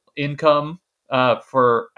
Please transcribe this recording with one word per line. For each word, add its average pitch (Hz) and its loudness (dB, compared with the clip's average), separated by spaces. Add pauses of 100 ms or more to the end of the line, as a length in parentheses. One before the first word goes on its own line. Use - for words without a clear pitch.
(160)
income, 147 -2 (320)
uh, 127 0
for 123 0